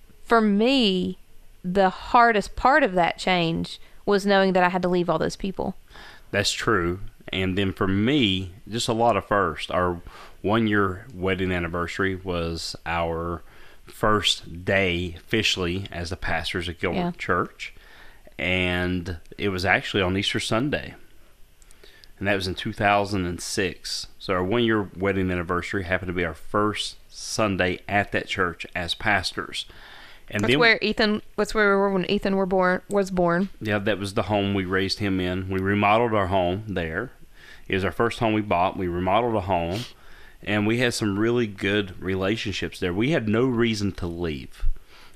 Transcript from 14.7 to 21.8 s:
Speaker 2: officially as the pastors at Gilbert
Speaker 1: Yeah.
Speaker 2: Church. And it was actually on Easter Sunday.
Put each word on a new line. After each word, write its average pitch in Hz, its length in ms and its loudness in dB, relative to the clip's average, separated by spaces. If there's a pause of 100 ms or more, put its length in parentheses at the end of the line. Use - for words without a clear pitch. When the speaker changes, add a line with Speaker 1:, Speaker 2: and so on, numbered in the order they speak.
Speaker 2:
officially 95 760 -2
as 87 180 -8
the - 80 -6
pastors 85 500 -4
at 85 120 -8
Gilbert 90 200 -2
Speaker 1:
Yeah. 175 120 -2
Speaker 2:
Church. - 640 -4 (640)
And 90 800 -2 (200)
it 101 120 -2
was 92 140 -2
actually 101 380 2
on 92 160 2
Easter 104 220 -2
Sunday. - 560 -2 (1200)